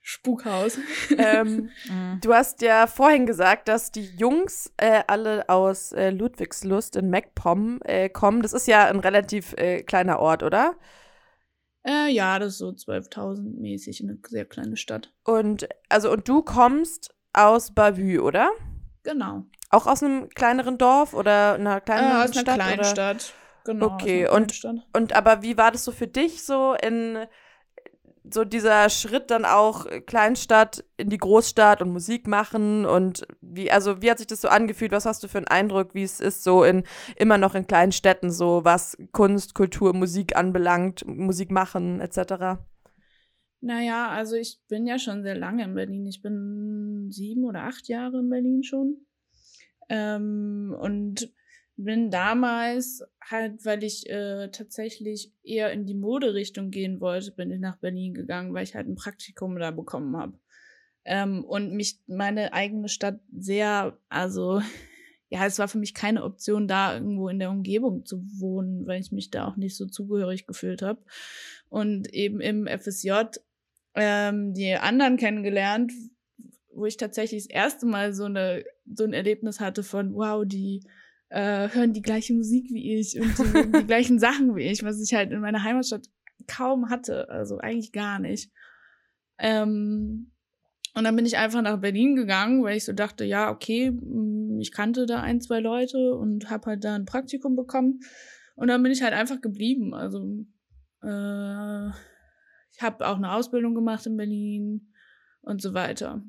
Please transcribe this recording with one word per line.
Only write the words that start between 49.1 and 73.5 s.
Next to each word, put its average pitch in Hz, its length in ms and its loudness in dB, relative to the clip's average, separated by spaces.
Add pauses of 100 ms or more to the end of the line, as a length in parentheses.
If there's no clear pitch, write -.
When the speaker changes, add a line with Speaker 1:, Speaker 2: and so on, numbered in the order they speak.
Speaker 1:
Ähm, 208 880 -6
und 208 520 -6 (460)
bin 220 340 -2
damals 233 920 -2 (200)
halt, 220 420 -8
weil 214 180 -2
ich, 208 260 -10
äh, 202 420 -8
tatsächlich 214 800 -12 (120)
eher 214 280 -4
in 208 140 -6
die 202 100 -8
Moderichtung 202 760 -4
gehen 190 300 -6
wollte, 185 300 -6
bin 180 200 -10
ich 185 80 -8
nach 185 180 -8
Berlin 185 360 -8
gegangen, 180 400 -10
weil 185 100 -6
ich 190 120 -14
halt 208 120 -10
ein 190 80 -8
Praktikum 190 600 -12
da 165 140 -6
bekommen 147 460 -10
hab. 185 160 -10 (720)
Ähm, 196 380 -4
und 202 300 -6
mich 208 340 -6
meine 202 460 -4
eigene 208 360 -6
Stadt 202 300 -6 (160)
sehr, 202 600 -2 (120)
also, 185 520 -2 (680)
ja, 180 160 -2
es 196 140 -2
war 202 80 0
für 220 120 -6
mich 208 140 -8
keine 214 300 -2
Option, 208 440 -4
da 190 280 0
irgendwo 190 340 -6
in 190 100 -6
der 185 120 -4
Umgebung 196 540 -4
zu 185 180 -10 (160)
wohnen, 185 480 -6
weil 185 140 -6
ich 190 100 -12
mich 196 200 -10
da - 160 -6
auch 190 100 -8
nicht 196 200 -6
so 196 100 -10
zugehörig 196 600 -6
gefühlt 180 340 -8
hab. 202 220 -6 (640)
Und 208 440 -4
eben 202 280 -4
im 214 260 -4
F - 180 -8
S 196 180 -8
J, 202 240 0 (680)